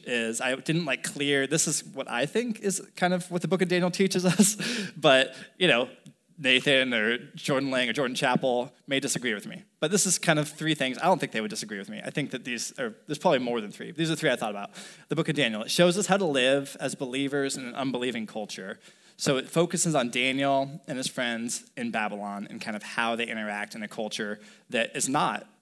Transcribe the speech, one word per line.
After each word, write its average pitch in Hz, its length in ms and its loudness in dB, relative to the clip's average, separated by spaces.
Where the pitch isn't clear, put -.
is 117 360 -2
I 127 140 0
didn't, 165 280 0
like, 131 200 -2
clear, 143 440 0
this 151 180 2
is 151 160 0
what 135 300 -10
I 120 140 0
think 226 340 -2
is 190 260 -4
kind 180 160 2
of 175 180 -4
what 175 100 -2
the 175 60 -2
book 180 140 0
of 180 80 2
Daniel 180 200 2
teaches 185 360 2
<laughs> - 0 -
us. 185 320 4
But, 135 360 6
you 180 120 4
know, 123 180 4
Nathan 131 560 4
or 113 260 2
Jordan 135 360 0
Lang 127 160 0
or 110 60 -2
Jordan 127 220 -2
Chappell 127 580 2
may 135 140 0
disagree 123 340 -2
with 101 140 -6
me. 113 160 -14
But 156 120 0
this 202 140 4
is 180 140 2
kind 156 200 4
of 147 100 0
three 156 260 -2
things. 131 220 -2
I - 60 -4
don't 185 160 4
think 139 120 -4
they 113 80 -4
would 107 120 -2
disagree 107 280 -8
with - 80 -10
me. 110 160 -12
I - 60 -10
think 143 220 -4
that 123 120 -8
these 120 340 -6
are, 117 160 -4
there's 147 120 -6
probably 165 200 4
more 120 220 -2
than 104 100 -10
three. 113 200 -14
These 160 200 -2
are 160 60 -2
three 156 120 2
I 123 60 4
thought 113 160 -4
about. 101 200 -8
The 147 80 -4
book 160 140 0
of 143 60 -2
Daniel, 113 260 0
it - 100 -6
shows 175 260 6
us 202 100 0
how 190 100 6
to 196 80 0
live 139 560 2
as 131 140 -4
believers 139 600 -2
in 127 100 -8
an 120 100 -12
unbelieving 123 520 -4
culture. 101 500 -10
So 135 200 2
it 127 100 -2
focuses 170 460 2
on 123 160 2
Daniel 139 800 0
and 131 100 -6
his 127 100 -4
friends 117 680 -4
in 120 140 -4
Babylon 104 580 -4
and 113 100 -12
kind 107 160 -8
of 101 60 -10
how 117 340 -2
they 113 120 -2
interact 107 480 -6
in 107 80 -10
a 104 40 -8
culture 107 520 -6
that 120 240 0
is 135 120 -2
not 139 400 0